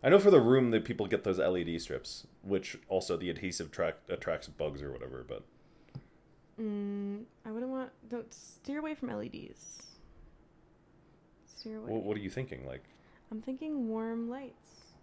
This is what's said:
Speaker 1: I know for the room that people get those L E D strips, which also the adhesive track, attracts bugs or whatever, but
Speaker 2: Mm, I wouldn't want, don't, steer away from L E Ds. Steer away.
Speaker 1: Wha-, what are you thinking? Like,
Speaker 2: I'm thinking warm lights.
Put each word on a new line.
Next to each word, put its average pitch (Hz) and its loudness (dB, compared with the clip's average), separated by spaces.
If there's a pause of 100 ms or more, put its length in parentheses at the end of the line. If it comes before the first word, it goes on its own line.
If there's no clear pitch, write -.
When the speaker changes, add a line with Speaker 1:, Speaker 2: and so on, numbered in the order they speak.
Speaker 1:
I 127 4
know 190 12
for 202 10
the 165 12
room 123 8
that 110 2
people 104 -2
get 95 0
those 92 2
L 90 4
E 87 0
D 82 -2
strips, - -8 (160)
which 95 -2 (100)
also 90 0
the 90 -4
adhesive 82 -6
track, 82 -2 (120)
attracts 87 -6
bugs 73 -6
or 71 -8
whatever, 64 -12
but - -10 (1160)
Speaker 2:
Mm, 202 -6 (220)
I 220 -12
wouldn't 240 -6
want, 262 -6 (200)
don't, 233 -10
steer - -10
away 311 -6
from 254 -8
L - -6
E - -10
Ds. - -16 (1600)
Steer - -14
away. 220 -8
Speaker 1:
Wha-, 113 -2
what 107 -4
are - -6
you 98 -6
thinking? 80 -8
Like, 65 -12 (480)
Speaker 2:
I'm 220 -10
thinking 262 -6
warm 226 -6
lights. 254 -14 (340)